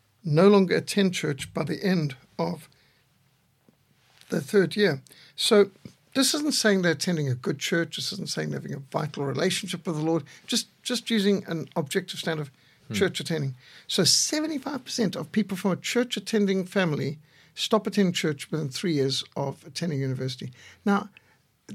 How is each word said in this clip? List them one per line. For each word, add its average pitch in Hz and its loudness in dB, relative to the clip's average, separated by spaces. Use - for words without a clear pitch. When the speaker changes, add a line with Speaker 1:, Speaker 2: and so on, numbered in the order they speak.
Speaker 1:
no 165 6
longer 190 6
attend 190 2
church 147 -4
by 160 -4
the 156 -4
end 180 0
of 170 -6
the 180 0
third 175 2
year. 170 2
So 202 6
this 269 4
isn't 302 0
saying 196 4
they're 170 4
attending 156 -2
a 127 0
good 131 -4
church. 170 -2
This 139 -6
isn't 151 -8
saying 156 -4
they're 143 -6
having 143 -8
a 139 -10
vital 151 -4
relationship 175 -2
with 160 -4
the 151 -2
Lord. 160 0
Just, - -2
just 233 -6
using 202 2
an 160 -6
objective 180 -4
standard 160 -4
of 135 -12
Speaker 2:
Hmm. 214 -6
Speaker 1:
church 190 0
attending. 143 -4
So - 0
seventy-five 302 0
percent 185 -2
of - -8
people 196 0
from 185 -2
a 170 -2
church 247 -2
attending 196 0
family 151 -2
stop 214 0
attending 190 4
church - -4
within 156 -2
three 165 -4
years 135 0
of 139 -6
attending 147 -4
university. 131 -6
Now, 202 2